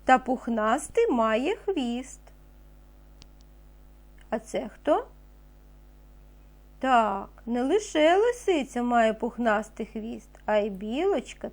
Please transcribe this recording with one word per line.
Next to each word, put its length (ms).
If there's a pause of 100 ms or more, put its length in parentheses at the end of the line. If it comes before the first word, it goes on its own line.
та 140
пухнастий 920
має 460
хвіст. 640 (2000)
А 80
це 360
хто? 320 (1700)
Так, 500 (180)
не 160
лише 540
лисиця 640
має 320
пухнастий 720
хвіст, 420 (180)
а 100
й 140
білочка 840